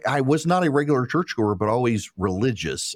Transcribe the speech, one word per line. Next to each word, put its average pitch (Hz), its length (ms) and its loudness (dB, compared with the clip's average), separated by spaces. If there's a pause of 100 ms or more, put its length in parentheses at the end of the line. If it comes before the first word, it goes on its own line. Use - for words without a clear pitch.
I 139 140 0
was 151 260 2
not 180 180 2
a 156 60 2
regular 143 340 2
churchgoer, 113 520 0
but 104 120 0
always 117 480 0
religious. 92 800 -2